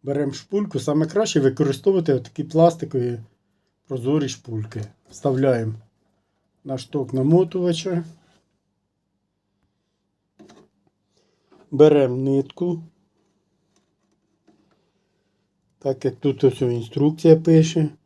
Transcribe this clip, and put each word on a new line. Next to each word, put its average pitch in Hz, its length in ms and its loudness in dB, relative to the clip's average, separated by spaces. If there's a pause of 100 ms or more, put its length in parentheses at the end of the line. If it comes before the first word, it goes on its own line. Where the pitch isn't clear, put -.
Беремо 139 280 -4
шпульку, 202 480 -6
саме 151 260 0
краще 202 340 -2
використовувати 151 720 0
отакі 127 300 -8
пластикові 156 760 0 (680)
прозорі 135 420 -2
шпульки. 110 560 -10 (260)
Вставляємо 127 640 0 (880)
на 135 140 -8
шток 131 340 -8
намотувача. 175 920 0 (3750)
Беремо 143 460 4
нитку, 139 680 -2 (3000)
так 135 260 -6
як 127 120 -2
тут 139 280 -2
ось 127 160 2
інструкція 139 760 2
пише. 160 520 2 (180)